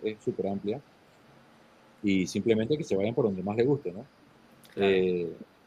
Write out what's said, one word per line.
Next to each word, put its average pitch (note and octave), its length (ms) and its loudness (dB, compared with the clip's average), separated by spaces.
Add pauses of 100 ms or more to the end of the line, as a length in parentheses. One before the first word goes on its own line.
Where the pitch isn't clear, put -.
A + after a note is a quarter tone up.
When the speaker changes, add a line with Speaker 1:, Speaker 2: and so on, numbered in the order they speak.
Speaker 1:
es G#2+ 180 -4
súper F#3+ 260 -2
amplia, F#3+ 300 -4 (1200)
y G2 240 2
simplemente A2 500 2
que E3 80 -4
se G2+ 100 -4
vayan G#2 200 0
por C3+ 100 2
donde F#2 180 -2
más G#2 140 -4
les A#2+ 100 4
guste, C3+ 260 0
¿no? A2 120 -12 (680)
Speaker 2:
Claro. G2 180 2
Speaker 1:
Eh, F2+ 400 2 (340)